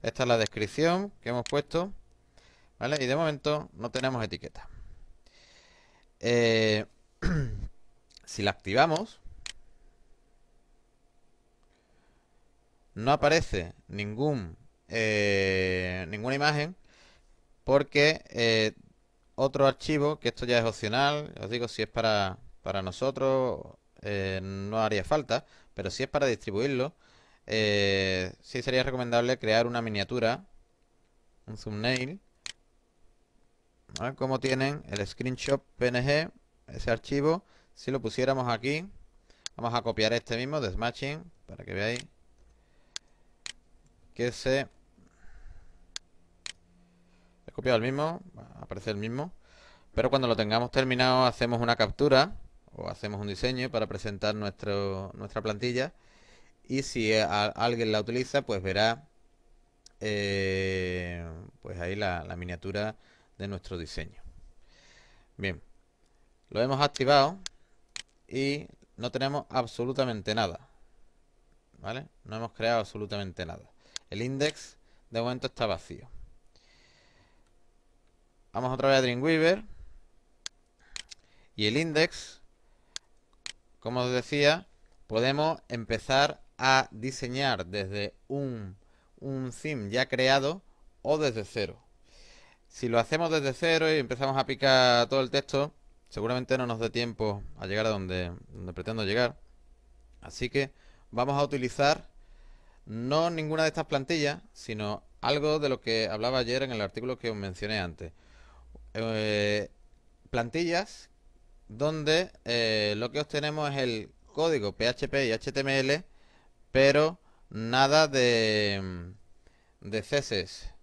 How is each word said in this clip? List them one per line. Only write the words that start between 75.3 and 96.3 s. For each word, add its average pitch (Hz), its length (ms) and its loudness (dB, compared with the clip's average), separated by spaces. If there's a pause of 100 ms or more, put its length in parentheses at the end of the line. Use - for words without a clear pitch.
está 123 200 -2
vacío. - 420 -6 (2500)
Vamos 127 220 -2
otra 139 140 2
vez 135 100 8
a 131 40 6
Dreamweaver. 160 600 2 (1900)
Y 107 140 0
el 117 80 2
index, 160 640 0 (1400)
como 123 220 -4
os 123 100 0
decía, 147 560 2 (400)
podemos 139 640 0
empezar 123 760 0 (160)
a 131 320 4
diseñar 123 760 -4
desde 101 480 -4 (120)
un, 120 500 -6 (440)
un 131 320 -6
theme 120 380 -6
ya 127 180 0
creado 135 520 2 (420)
o 151 160 2
desde 117 260 0
cero. 98 360 -4 (880)
Si - 200 -6
lo 117 100 4
hacemos 160 320 0
desde 139 220 0
cero 160 360 2
y 156 100 4
empezamos 135 380 -2
a 131 100 2
picar 127 640 6
todo 135 120 2
el 127 100 0
texto, 139 420 0 (360)
seguramente 123 500 -2